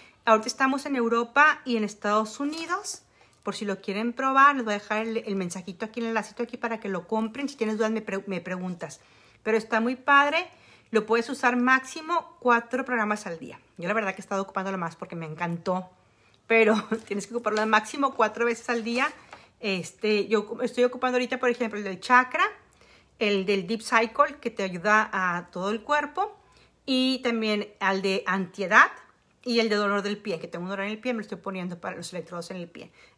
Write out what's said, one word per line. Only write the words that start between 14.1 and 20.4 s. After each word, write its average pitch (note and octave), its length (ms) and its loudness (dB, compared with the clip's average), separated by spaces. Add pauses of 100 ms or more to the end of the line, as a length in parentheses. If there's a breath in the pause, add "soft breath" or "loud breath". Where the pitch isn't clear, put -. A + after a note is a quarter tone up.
que G3+ 60 -14
he - 20 -18
estado G3 180 -4
ocupándolo F#3+ 360 -6
más E3 180 -6
porque E3+ 220 -10
me E3 80 -8
encantó. F3 640 -4 (580 soft breath)
Pero A3 340 6 (100)
<laughs> A3 160 -4
tienes G3+ 200 -4
que - 60 -10
ocuparlo G#3+ 260 0
de G#3+ 60 2
máximo A3+ 500 0
cuatro A3 300 2
veces A#3 240 -2
al A#3 160 -2
día. B3+ 260 0 (480 loud breath)
Este, G3+ 680 -2
yo G#3+ 200 0